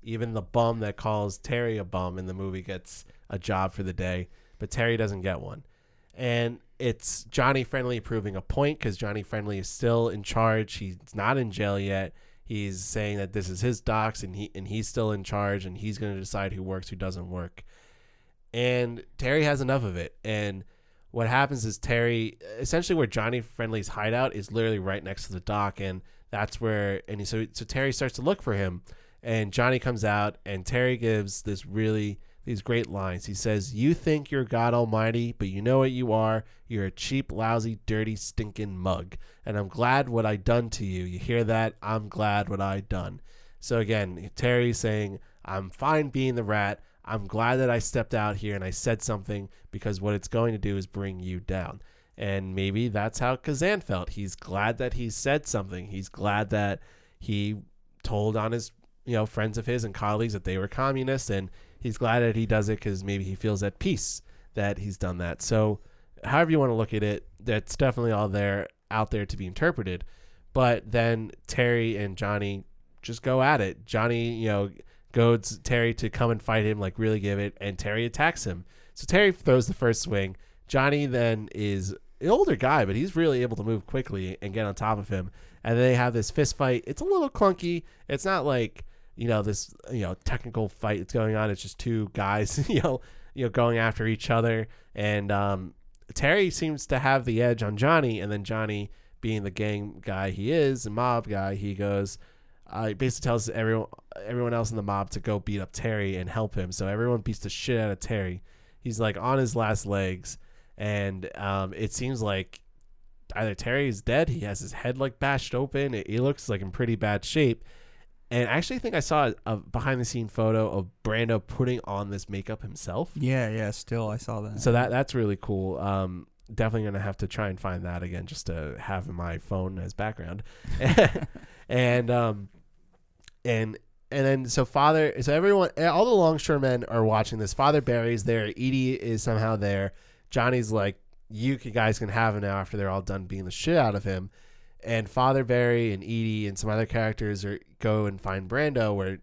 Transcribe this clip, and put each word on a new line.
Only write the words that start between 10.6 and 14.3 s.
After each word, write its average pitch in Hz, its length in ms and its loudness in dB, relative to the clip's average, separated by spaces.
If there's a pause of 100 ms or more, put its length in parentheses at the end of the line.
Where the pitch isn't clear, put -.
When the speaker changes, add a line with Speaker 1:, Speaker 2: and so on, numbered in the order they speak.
Speaker 1:
He's 92 240 -8 (160)
not 110 240 2
in 117 120 0
jail 101 280 0
yet. 98 340 -2 (320)
He's 98 400 -6
saying 104 320 -4
that 98 160 -4
this 101 160 -4
is 90 140 -6
his 120 180 0
docks, 110 420 0
and 92 140 -10